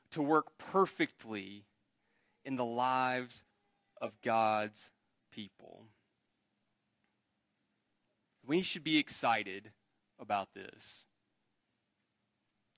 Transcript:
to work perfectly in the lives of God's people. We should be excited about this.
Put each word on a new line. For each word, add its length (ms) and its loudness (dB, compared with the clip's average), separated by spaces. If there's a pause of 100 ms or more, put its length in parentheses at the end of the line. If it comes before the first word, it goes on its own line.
(120)
to 100 -2
work 360 2
perfectly 1080 -2 (800)
in 100 -4
the 100 -2
lives 760 0 (560)
of 220 -8
God's 680 2 (400)
people. 560 -16 (2500)
We 160 4
should 220 -6
be 140 2
excited 720 0 (480)
about 340 -2
this. 520 -16 (1700)